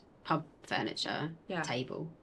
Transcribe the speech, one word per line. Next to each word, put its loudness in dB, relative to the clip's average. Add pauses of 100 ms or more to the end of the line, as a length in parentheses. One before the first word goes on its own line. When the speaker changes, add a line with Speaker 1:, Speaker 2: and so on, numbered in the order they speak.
(240)
Speaker 1:
pub 4 (160)
furniture 0 (160)
Speaker 2:
Yeah. 0
Speaker 1:
table, -2 (160)